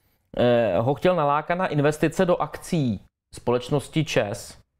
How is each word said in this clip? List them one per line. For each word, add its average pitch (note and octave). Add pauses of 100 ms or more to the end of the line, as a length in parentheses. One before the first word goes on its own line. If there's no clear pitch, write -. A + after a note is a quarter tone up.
(360)
eh, A#2
ho A#2+
chtěl F3+
nalákat D3+
na F#3
investice D3+
do F3
akcí C#3+ (340)
společnosti C3+
čes, - (220)